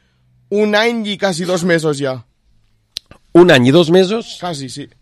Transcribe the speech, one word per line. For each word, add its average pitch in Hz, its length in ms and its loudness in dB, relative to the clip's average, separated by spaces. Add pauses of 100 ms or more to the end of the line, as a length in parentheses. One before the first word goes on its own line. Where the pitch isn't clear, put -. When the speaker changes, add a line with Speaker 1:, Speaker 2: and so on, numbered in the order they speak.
(500)
Speaker 1:
un 208 260 -2
any 226 380 -2
i 185 80 -10
quasi 185 240 -4
dos 175 180 -4
mesos 160 380 -2
ja. 131 160 -6 (1200)
Speaker 2:
Un 175 140 8
any 123 180 4
i - 20 2
dos 160 200 4
mesos 190 480 0
Speaker 1:
Quasi, 143 300 -10
sí. 127 180 -16 (140)